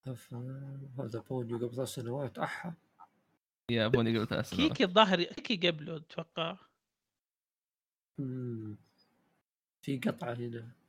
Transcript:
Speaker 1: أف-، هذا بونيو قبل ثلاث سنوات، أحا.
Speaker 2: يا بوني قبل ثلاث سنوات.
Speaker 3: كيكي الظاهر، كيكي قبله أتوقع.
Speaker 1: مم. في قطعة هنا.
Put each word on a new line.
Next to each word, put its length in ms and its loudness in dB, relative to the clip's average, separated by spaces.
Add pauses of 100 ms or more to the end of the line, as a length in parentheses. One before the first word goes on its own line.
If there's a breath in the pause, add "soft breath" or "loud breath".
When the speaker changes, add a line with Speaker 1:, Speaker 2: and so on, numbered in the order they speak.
Speaker 1:
أف-، 280 -10 (640)
هذا 200 -4
بونيو 380 -2
قبل 180 -2
ثلاث 120 0
سنوات، 500 -4
أحا. 360 -4 (960)
Speaker 2:
يا 180 4
بوني 300 6
قبل 100 2
ثلاث 220 0
سنوات. 180 4
Speaker 3:
كيكي 160 4
الظاهر، 380 6
كيكي 480 0
قبله 260 -6
أتوقع. 640 -6 (1600)
Speaker 1:
مم. 580 -6 (1040)
في 160 -4
قطعة 360 -4
هنا. 380 -8 (160)